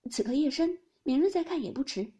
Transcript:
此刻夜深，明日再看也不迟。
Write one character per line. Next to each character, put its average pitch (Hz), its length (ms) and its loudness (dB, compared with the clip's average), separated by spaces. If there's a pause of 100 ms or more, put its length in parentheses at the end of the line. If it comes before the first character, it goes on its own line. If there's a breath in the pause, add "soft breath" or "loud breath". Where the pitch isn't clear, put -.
(100)
此 - 100 -2
刻 220 120 -2
夜 285 180 2
深， 330 260 0 (260)
明 269 160 2
日 359 120 4
再 349 120 2
看 339 180 -2
也 185 100 -6
不 269 120 -4
迟。 208 360 -4